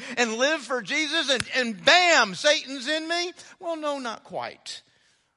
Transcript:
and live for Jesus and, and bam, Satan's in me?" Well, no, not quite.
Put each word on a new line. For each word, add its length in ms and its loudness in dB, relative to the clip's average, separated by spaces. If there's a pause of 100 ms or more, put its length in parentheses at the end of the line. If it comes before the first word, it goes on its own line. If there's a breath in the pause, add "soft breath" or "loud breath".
(160 loud breath)
and 180 0
live 260 2
for 200 -4
Jesus 480 -2
and, 160 0 (120)
and 280 -2
bam, 520 6
Satan's 500 0
in 220 -2
me?" 240 -2 (260 loud breath)
Well, 180 -6
no, 220 -4
not 240 -8
quite. 600 -10 (540 soft breath)